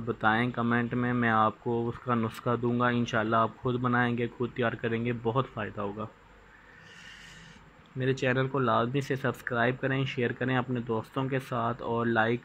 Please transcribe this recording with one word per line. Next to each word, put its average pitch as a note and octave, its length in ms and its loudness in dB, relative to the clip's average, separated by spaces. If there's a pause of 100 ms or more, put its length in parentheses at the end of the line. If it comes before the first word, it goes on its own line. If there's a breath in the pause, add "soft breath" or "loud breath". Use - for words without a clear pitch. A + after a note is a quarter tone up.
बताएं A2+ 480 2
कमेंट A#2+ 420 0
में, B2 180 0
मैं A#2+ 180 2
आपको A2+ 560 2
उसका A#2+ 300 -4
नुस्खा A2+ 420 -2
दूंगा। A#2+ 340 2
इंशाल्लाह A2+ 480 2
आप A2+ 160 0
खुद B2 240 -2
बनाएंगे, A#2+ 480 2
खुद A#2+ 280 -4
तैयार A#2 200 0
करेंगे, A#2 380 -2
बहुत A#2+ 340 0
फ़ायदा G#2 340 -8
होगा। G#2+ 260 -6 (1900 loud breath)
मेरे C3 180 2
चैनल C3 340 2
को C#3 120 -2
लाजमी A#2+ 420 2
से C#3 140 -2
सब्सक्राइब B2 600 0
करें, C3+ 300 0
शेयर A#2+ 260 -2
करें C3 240 0
अपने B2 260 0
दोस्तों A#2 460 -2
के C3+ 120 0
साथ A#2 440 -2
और A#2 240 0
लाइक A#2 360 2